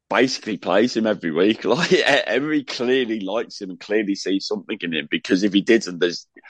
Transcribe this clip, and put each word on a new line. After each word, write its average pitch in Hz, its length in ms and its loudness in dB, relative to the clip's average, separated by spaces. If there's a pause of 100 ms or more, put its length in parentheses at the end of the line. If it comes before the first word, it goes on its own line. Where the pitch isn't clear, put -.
basically 113 480 0
plays 101 400 2
him 110 100 0
every 87 260 -2
week. 98 320 2
<laughs> - 0 -
Like, 165 280 2
E-, 156 120 4
Emery 139 580 0
clearly 120 580 -2
likes 95 400 -6
him 95 100 -10
and 87 100 -14
clearly 104 340 0
sees 95 320 -2
something 104 340 -6
in 85 140 -4
him, 73 160 -4
because 90 320 0
if 104 100 0
he 98 100 4
didn't, 90 360 2
there's, 87 280 -2 (240)